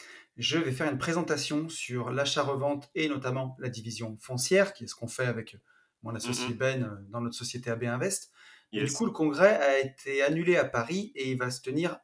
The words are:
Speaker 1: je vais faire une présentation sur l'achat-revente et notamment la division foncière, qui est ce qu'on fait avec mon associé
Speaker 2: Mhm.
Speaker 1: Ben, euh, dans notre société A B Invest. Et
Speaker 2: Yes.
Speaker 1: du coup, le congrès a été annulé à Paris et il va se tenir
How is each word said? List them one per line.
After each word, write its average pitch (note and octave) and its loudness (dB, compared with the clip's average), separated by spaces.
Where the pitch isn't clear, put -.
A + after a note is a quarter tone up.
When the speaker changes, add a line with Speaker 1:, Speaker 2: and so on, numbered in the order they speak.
Speaker 1:
je C3+ 0
vais D#3+ 2
faire D3+ 0
une C3 -2
présentation D#3 0
sur B2 -4
l'achat-revente C#3 0
et D#3 2
notamment C3 -2
la B2+ -4
division A2 -8
foncière, F#3 2
qui - -14
est B2+ -10
ce - -10
qu'on A#2+ -10
fait B2+ -4
avec A2+ -4
mon A2+ -6
associé A#2+ -4
Speaker 2:
Mhm. A#2 -4
Speaker 1:
Ben, C3 0
euh, G#2 -4
dans A#2 -6
notre A#2+ -4
société A#2+ -6
A A2+ 0
B A#2+ -4
Invest. C3+ -2
Et G#2+ 0
Speaker 2:
Yes. C3+ 2
Speaker 1:
du - -4
coup, A3+ 2
le - 0
congrès D#3+ 6
a C#3 4
été C3+ 0
annulé E3 4
à C3+ 4
Paris C3 -2
et C3 -2
il B2+ 0
va B2+ -2
se B2 -6
tenir D#3 -2